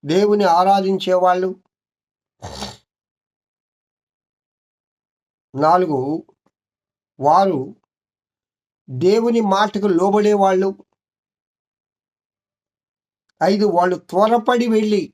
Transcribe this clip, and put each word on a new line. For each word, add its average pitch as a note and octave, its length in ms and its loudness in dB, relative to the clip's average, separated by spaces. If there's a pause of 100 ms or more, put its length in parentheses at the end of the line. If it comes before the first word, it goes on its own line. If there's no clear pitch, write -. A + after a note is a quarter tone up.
(120)
దేవుని G3+ 340 2 (140)
ఆరాధించేవాళ్ళు. F#3 880 0 (4000)
నాలుగు, D#3+ 360 2 (1300)
వారు F3+ 320 2 (1500)
దేవుని A3+ 360 2 (120)
మాటకు G3+ 340 -2 (100)
లోబడేవాళ్ళు. G3 720 2 (2750)
ఐదు, G3+ 260 0 (100)
వాళ్ళు F3+ 200 0 (140)
త్వరపడి A3+ 640 0
వెళ్ళి G#3+ 280 0 (100)